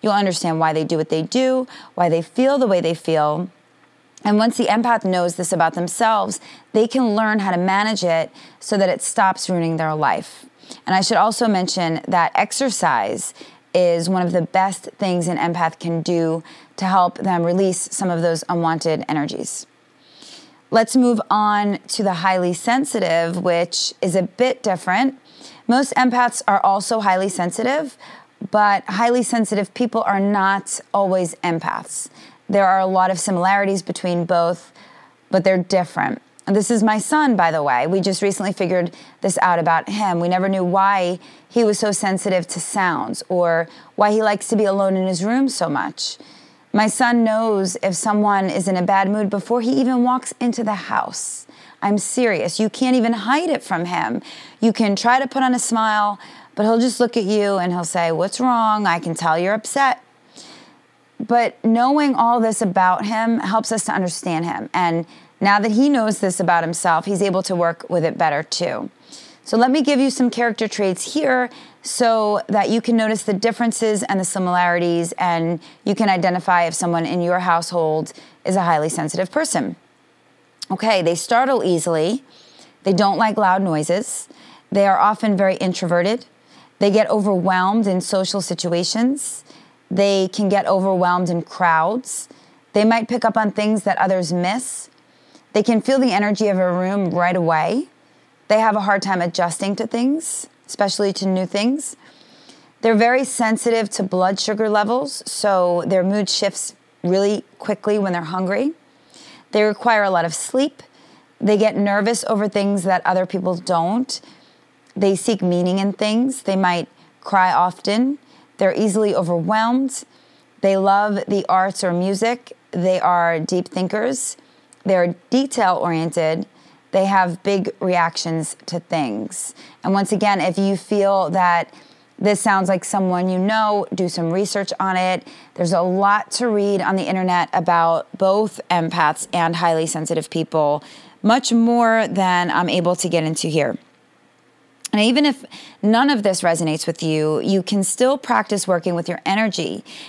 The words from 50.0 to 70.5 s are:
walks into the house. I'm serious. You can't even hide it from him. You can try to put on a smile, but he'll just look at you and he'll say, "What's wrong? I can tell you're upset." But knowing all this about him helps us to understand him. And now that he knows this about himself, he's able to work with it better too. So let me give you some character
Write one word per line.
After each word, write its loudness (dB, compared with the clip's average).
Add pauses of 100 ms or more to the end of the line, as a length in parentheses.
walks -2
into -2
the -2
house. -6 (340)
I'm 0
serious. -2
You 0
can't 0
even 2
hide -2
it -2
from -4
him. -4 (380)
You 4
can 0
try 2
to 0
put -4
on 2
a 0
smile, 0 (340)
but -2
he'll 4
just 0
look 0
at 2
you 0
and -2
he'll -4
say, 0
"What's -2
wrong? 2
I 2
can -4
tell 0
you're 0
upset." 0 (1160)
But 0
knowing 4
all 2
this 0
about 2
him 0
helps -2
us -2
to -4
understand -2
him. -6
And 0 (340)
now 4
that 0
he 4
knows 0
this 0
about 2
himself, 0
he's -2
able 0
to -4
work -2
with 0
it -2
better 0
too. -6 (540)
So -2
let 4
me 2
give 2
you 2
some 0
character -2